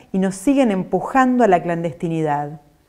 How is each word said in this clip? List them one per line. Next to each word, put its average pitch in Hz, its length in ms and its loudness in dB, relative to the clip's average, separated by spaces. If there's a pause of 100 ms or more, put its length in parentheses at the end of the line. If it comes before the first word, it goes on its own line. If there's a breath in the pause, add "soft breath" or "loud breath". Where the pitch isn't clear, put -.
(120)
y 196 60 -4
nos 190 160 0
siguen 262 380 2
empujando 247 720 0
a 220 40 4
la 175 140 4
clandestinidad, 160 960 -4 (300)